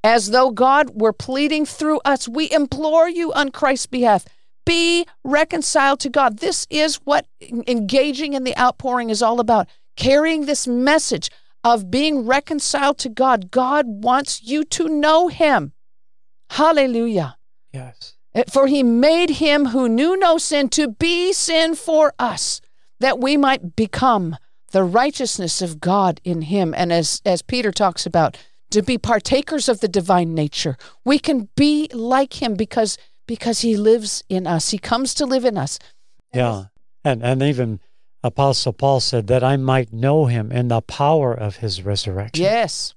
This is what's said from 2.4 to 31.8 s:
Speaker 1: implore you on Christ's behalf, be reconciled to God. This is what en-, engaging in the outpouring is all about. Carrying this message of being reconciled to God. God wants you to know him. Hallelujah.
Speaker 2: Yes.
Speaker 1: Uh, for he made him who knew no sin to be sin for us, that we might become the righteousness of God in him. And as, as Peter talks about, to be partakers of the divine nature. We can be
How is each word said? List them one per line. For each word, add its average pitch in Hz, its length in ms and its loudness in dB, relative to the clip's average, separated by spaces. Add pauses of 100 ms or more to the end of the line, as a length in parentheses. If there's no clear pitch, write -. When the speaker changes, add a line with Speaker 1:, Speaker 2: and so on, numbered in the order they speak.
Speaker 1:
implore 311 580 2
you 339 240 -4
on 277 180 -2
Christ's 277 360 0
behalf, 233 400 2 (400)
be 339 400 2 (160)
reconciled 285 760 0
to 262 100 -6
God. 240 280 0
This - 300 -4
is 302 360 0
what 285 220 0 (140)
en-, 233 260 -10
engaging 269 680 -2
in 262 100 -4
the 254 140 -4
outpouring 247 500 -2
is 220 140 -2
all 240 180 0
about. 233 260 2 (300)
Carrying 302 480 2
this 285 220 -2
message 254 640 0 (320)
of 220 280 2
being 269 360 0
reconciled 285 720 0
to 254 100 -8
God. 226 420 0
God 254 360 0
wants 240 560 -2
you 285 220 -2
to 330 260 -4
know 311 380 2
him. 247 440 0 (760)
Hallelujah. 233 880 0 (340)
Speaker 2:
Yes. 127 400 -18 (220)
Speaker 1:
Uh, 233 80 0 (100)
for 277 140 4
he 277 160 2
made 294 480 4
him 294 360 2
who 247 220 0
knew 302 300 2
no 339 180 4
sin 285 340 0
to 294 180 0
be 349 440 -2
sin 330 420 0
for 302 440 2
us, - 420 -4 (400)
that 254 180 2
we 277 200 2
might 262 360 0
become 208 600 0 (360)
the 190 120 2
righteousness 214 800 -2
of 160 180 -8
God 185 440 0
in 165 180 -4
him. 170 340 -2
And 175 160 0
as, 170 320 -2
as 180 160 0
Peter 240 320 -4
talks 190 320 -2
about, 165 320 0 (340)
to 208 120 2
be 240 160 -2
partakers 262 680 0
of 226 100 0
the 226 80 -2
divine 175 480 0
nature. 147 420 -4 (280)
We 277 160 2
can 247 340 -2
be 294 380 2